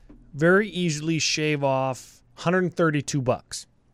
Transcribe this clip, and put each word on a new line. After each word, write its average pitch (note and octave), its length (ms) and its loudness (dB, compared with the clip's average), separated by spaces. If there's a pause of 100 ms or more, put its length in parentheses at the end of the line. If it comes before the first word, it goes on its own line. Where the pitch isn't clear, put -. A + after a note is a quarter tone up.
(340)
very F3+ 360 4
easily D#3+ 480 -2
shave D3+ 460 0
off C3 580 -2 (120)
hundred F3+ 420 0
thirty-two D3 460 0
bucks, - 460 -4 (260)